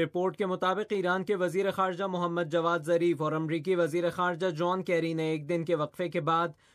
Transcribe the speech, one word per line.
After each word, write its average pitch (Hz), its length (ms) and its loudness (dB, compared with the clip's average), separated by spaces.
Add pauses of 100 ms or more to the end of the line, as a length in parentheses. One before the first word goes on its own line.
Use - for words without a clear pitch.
رپورٹ 175 340 0
کے 202 100 -2
مطابق 185 460 -2
ایران 185 320 0
کے 208 100 0
وزیر 185 360 0
خارجہ 185 340 0
محمد 175 460 -2
جواد 170 360 2
ظریف 170 360 2
اور 151 100 0
امریکی 160 420 0
وزیر 170 360 0
خارجہ 180 400 0
جان 175 320 0
کیری 165 320 0
نے 160 160 0
ایک 156 180 -4
دن 170 160 0
کے 170 100 2
وقفے 151 340 -2
کے 170 120 -2
بعد 165 280 2 (260)